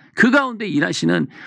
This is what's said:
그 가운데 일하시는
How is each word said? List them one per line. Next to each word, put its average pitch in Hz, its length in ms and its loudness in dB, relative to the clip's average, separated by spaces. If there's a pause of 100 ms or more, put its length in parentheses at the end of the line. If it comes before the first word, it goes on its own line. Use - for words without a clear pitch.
(140)
그 240 160 2
가운데 240 360 0
일하시는 170 640 -2 (180)